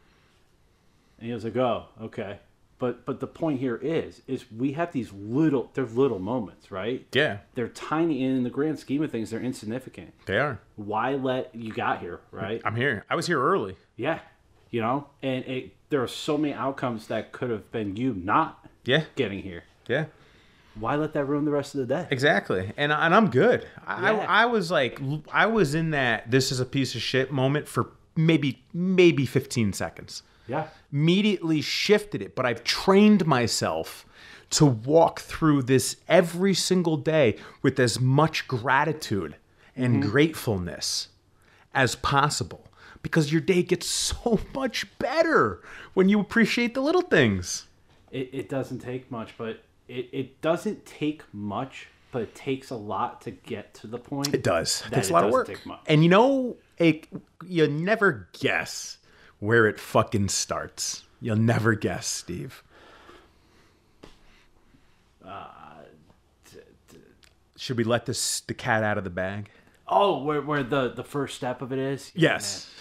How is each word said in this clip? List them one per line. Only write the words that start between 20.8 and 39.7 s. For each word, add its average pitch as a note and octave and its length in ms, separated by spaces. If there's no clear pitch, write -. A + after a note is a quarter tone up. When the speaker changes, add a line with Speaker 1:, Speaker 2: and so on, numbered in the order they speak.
Speaker 1:
let D3+ 180
that D3 100
ruin D3 220
the C#3+ 60
rest C#3+ 240
of C#3 60
the B2 60
day? D3 240
Speaker 2:
Exactly. A#2+ 640
And, D3 160
and D#3+ 240
I'm G#3+ 140
good. E3 360
I, F#3 260
Speaker 1:
Yeah. A3 60
Speaker 2:
I, G3+ 160
I - 40
was G3+ 240
like, C3+ 280
I D#3+ 140
was G3+ 280
in D#3+ 180
that A#2+ 380
"this C3 220
is B2+ 80
a B2 60
piece C3+ 300
of A2 60
shit" C3 300
moment C#3 380
for - 220
maybe, D#3 440
maybe F3 520
fifteen A#2 460
seconds. - 520
Speaker 1:
Yeah. D#3 220
Speaker 2:
Immediately E3 720
shifted G#3 600
it, F#2+ 140
but B2 100
I've A#2+ 200
trained G3+ 600
myself A2+ 800
to - 160
walk C#3 560
through D3 420
this B2+ 320
every F3 440
single E3 440
day C#3 400
with C3 180
as A#2+ 220
much C#3+ 460
gratitude C3 920